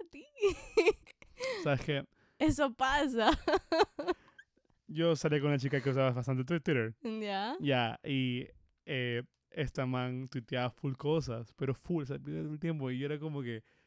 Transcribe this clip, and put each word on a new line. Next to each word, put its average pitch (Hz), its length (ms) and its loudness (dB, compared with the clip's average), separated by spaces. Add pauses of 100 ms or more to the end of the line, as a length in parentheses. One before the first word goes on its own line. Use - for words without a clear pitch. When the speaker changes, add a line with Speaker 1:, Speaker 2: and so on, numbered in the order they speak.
Speaker 1:
ti". 294 160 -20 (500)
<laughs> - 880 0
Speaker 2:
¿Sabes 139 180 2
qué? 143 240 -2 (340)
Speaker 1:
Eso 285 340 2
pasa. 262 580 2
<laughs> - 1600 -2
Speaker 2:
Yo 160 280 2
salí 151 240 2
con 143 100 2
una 143 80 4
chica 135 240 0
que 135 80 0
usaba 131 220 4
bastante 127 320 0
Twi-, 165 180 0
Twitter. 117 400 0
Speaker 1:
¿Ya? 214 580 -4
Speaker 2:
Ya, 123 440 2
y, 131 420 -2 (400)
eh, 123 380 -2 (260)
esta 135 360 -4
man 127 420 -4
tuiteaba 123 420 -4
full 135 260 -6
cosas, 131 600 -2
pero 135 180 -2
full, 160 300 -4
o - 20 -8
sea, 139 140 -6
todo 147 180 -8
el 151 220 -6
tiempo. 147 320 -2
Y 127 80 -2
yo 139 80 -2
era 147 100 -2
como 147 240 -6
que 117 220 -6 (240)